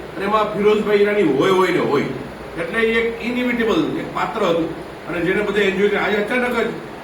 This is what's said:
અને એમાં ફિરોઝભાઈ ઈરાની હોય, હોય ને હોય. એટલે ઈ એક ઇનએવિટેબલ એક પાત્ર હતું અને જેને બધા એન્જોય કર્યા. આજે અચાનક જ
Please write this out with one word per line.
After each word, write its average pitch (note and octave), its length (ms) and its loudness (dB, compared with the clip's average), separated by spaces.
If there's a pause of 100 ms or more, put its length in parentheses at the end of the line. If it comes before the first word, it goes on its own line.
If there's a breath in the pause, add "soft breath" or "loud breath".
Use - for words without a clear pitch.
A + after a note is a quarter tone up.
(180)
અને G3 80 -4
એમાં G#3+ 320 0
ફિરોઝભાઈ G#3 400 4
ઈરાની G#3 260 4
હોય, D#3 280 4
હોય F#3 160 4
ને E3 120 2
હોય. C3+ 220 2 (600)
એટલે G3+ 180 -4
ઈ A3+ 120 2
એક A3+ 340 -2
ઇનએવિટેબલ A#3 760 0
એક - 140 -8
પાત્ર - 320 -2
હતું E3 240 0 (380)
અને E3+ 140 -4
જેને G3 200 0
બધા G3+ 200 0
એન્જોય F#3+ 260 2
કર્યા. G3 140 0
આજે F#3+ 160 0
અચાનક A#3+ 420 0
જ - 100 0 (340)